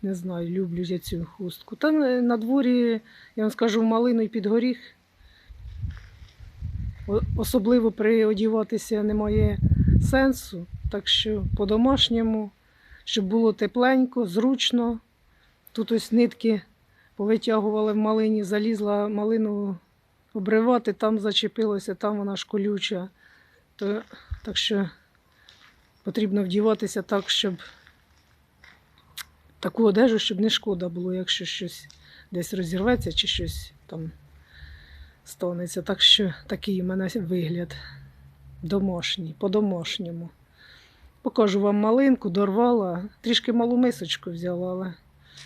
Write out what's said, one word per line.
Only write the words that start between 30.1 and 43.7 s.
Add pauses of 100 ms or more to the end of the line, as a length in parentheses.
щоб
не
шкода
було,
якщо
щось (440)
десь
розірветься
чи
щось (120)
там (1120)
станеться.
Так
що (140)
такий
у
мене
вигляд (880)
домашній,
по-домашньому. (920)
Покажу
вам
малинку,
дорвала, (120)
трішки
малу